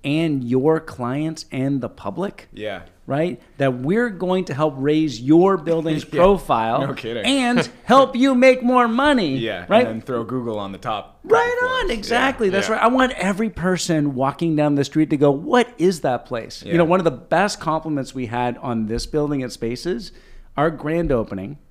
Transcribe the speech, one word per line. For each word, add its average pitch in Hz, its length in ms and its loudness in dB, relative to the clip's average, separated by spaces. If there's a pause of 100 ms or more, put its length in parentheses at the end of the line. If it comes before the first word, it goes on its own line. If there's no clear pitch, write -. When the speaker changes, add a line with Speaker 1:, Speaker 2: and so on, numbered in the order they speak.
Speaker 1:
and 147 400 -2
your 131 340 2
clients 151 720 -8
and 135 300 -2
the 117 80 -8
public. - 640 -10
Speaker 2:
Yeah. 101 300 -10 (240)
Speaker 1:
Right? 151 340 -4 (160)
That 131 220 0
we're 214 320 0
going 185 340 -2
to 147 100 -8
help 151 220 0
raise 147 440 0
your 170 360 6
building's 160 480 -2
Speaker 2:
<laughs> - 80 -14
Yeah. 151 80 0
Speaker 1:
profile 135 680 2
Speaker 2:
No 135 60 -4
kidding. 117 320 -8
Speaker 1:
and 240 440 2 (160)
help 262 300 6
you 262 200 2
make 254 280 6
more 247 240 4
money. 226 520 2
Speaker 2:
<laughs> - 0 -
Yeah, 104 300 -4
Speaker 1:
Right? 233 180 4
Speaker 2:
and 113 100 -6
then 110 60 -6
throw 120 220 -4
Google 117 340 -4
on 98 140 -6
the 95 60 -12
top 107 460 -8
Speaker 1:
Right 466 340 2
Speaker 2:
floors. 508 140 -2 (120)
Speaker 1:
on, 370 40 -2
Speaker 2:
Yeah, - 80 -2
Speaker 1:
exactly. 240 540 0
That's 196 180 0
Speaker 2:
yeah. 220 60 0
Speaker 1:
right. 220 80 -2
I 226 60 4
want 254 240 2
every 202 380 -2
person 160 640 -2
walking 143 420 -2
down 147 200 2
the 139 80 2
street 156 260 0
to 156 60 0
go, 143 140 4
"What 220 380 0 (100)
is 170 240 2
that 127 240 -2
place?" - 360 -10
You - 100 -6
Speaker 2:
Yeah. 170 60 2
Speaker 1:
know, 170 60 6
one 180 160 2
of 165 40 -4
the 165 60 4
best 185 500 -2
compliments 156 540 -4
we 127 120 -6
had 123 320 -4
on 117 280 -4
this 113 200 -4
building 147 360 -2
at 123 100 -8
Spaces, 170 600 -6 (440)
our 151 140 2
grand 156 400 -4
opening 110 460 -2 (140)